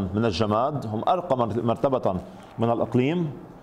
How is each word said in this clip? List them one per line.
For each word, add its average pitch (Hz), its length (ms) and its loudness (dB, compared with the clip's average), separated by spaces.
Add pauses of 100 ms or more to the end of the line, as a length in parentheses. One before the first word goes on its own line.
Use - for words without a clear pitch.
(140)
من 107 100 2
الجماد، 113 640 2
هم 107 220 -4
أرقى 175 280 2
مر-، 117 260 0
مرتبة 117 540 2 (420)
من 117 120 2
الإقليم، 143 640 0 (300)